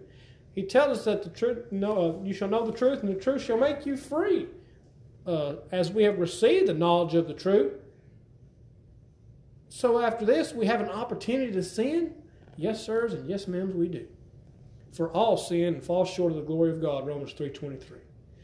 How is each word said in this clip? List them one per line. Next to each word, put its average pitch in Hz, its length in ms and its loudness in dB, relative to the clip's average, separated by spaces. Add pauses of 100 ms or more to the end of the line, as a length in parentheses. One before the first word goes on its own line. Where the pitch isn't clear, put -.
(540)
He 196 100 -4
tells 254 360 4
us - 60 -8
that 202 180 0
the 175 60 -10
truth, 233 420 -2
no, 196 500 0
uh, - 20 -10
"You 196 100 -4
shall 196 160 -4
know 226 160 0
the 220 60 -4
truth, 262 300 2
and 202 80 -2
the 190 100 -2
truth 262 220 0
shall 226 160 0
make 285 280 2
you 277 120 -4
free," 349 500 -2 (800)
uh, 151 300 -2 (160)
as 180 200 0
we 214 120 4
have 196 160 4
received 285 480 4
the 185 60 2
knowledge 170 400 4
of 165 140 4
the 151 60 -8
truth. 196 400 2 (2000)
So 233 300 2
after 226 260 0
this, 285 280 2
we 233 140 -2
have 220 140 2
an 202 80 -4
opportunity 233 640 -4
to 185 120 -2
sin. 302 520 -2 (400)
Yes, 214 300 -4
sirs, 220 280 -2
and 135 160 -8
yes, 196 180 -6
ma'ams, 185 280 -4
we 170 120 0
do. 143 200 -8 (840)
"For 165 200 -4
all 202 260 4
sin 170 380 0
and - 80 -12
fall 175 220 2
short 170 260 0
of 156 60 -4
the 147 60 -6
glory 160 280 2
of 160 100 -6
God," 139 240 -2
Romans 143 280 -8
three 143 180 -8
twenty-three. - 480 -14 (440)